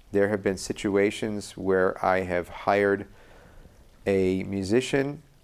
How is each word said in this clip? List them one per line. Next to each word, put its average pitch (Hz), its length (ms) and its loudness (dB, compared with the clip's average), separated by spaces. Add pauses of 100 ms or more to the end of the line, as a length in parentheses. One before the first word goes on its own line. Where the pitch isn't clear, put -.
(120)
There 101 180 2
have 101 140 -2
been 98 140 0
situations 104 1000 -2
where 95 480 0
I 92 160 2
have 90 280 -4
hired 101 580 0 (1000)
a 95 380 2
musician 127 800 -2 (200)